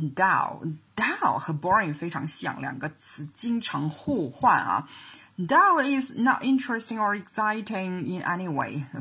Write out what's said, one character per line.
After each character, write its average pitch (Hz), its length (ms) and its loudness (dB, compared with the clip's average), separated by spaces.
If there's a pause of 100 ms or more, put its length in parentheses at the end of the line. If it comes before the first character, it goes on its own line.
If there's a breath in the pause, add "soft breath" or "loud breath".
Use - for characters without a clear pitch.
(160)
dull。 165 600 0 (200)
dull 247 420 2
和 160 160 -4
boring 175 400 2
非 170 160 -6
常 160 180 -4
像， 156 320 -4
两 135 180 -8
个 156 120 -6 (100)
词 - 340 -8
经 233 280 0
常 156 280 -2
互 175 400 -2
换 156 300 4
啊。 98 280 -2 (500 loud breath)
Dull 294 460 6
is 269 340 0
not 240 240 2
interesting 240 560 0
or 208 260 0
exciting 208 800 -2
in 180 200 -4
any 175 300 -2
way， 135 320 -2 (180)